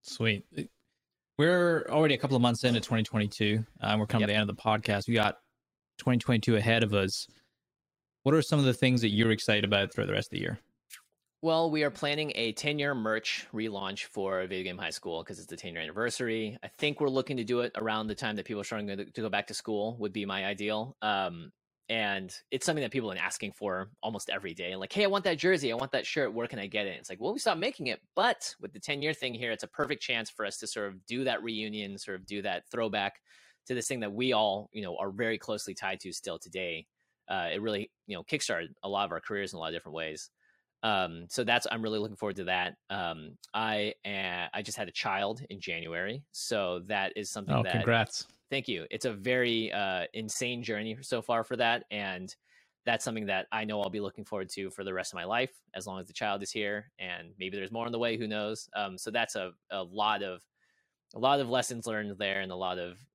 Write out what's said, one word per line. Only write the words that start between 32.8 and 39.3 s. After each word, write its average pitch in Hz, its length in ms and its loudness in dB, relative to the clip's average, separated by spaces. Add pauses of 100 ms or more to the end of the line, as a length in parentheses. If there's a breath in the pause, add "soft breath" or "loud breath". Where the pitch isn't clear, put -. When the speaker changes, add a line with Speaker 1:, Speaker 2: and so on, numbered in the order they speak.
Speaker 2:
to 127 80 -2
this 117 120 -2
thing 131 120 -4
that 107 120 -2
we 123 220 0
all, 104 400 2
you 107 80 -8
know, 90 160 -6
are 98 140 -4
very 113 260 -2
closely 104 380 -6
tied 95 240 -4
to 92 120 -12
still 82 280 -6
today." 87 480 -6 (400)
Uh, 87 260 -2
it 98 80 -2
really, 107 300 -2 (160)
you 101 80 -6
know, 87 80 -8
kickstarted 87 460 -2 (120)
a 98 80 -8
lot 101 160 0
of 85 60 -4
our 82 100 -4
careers 101 320 -4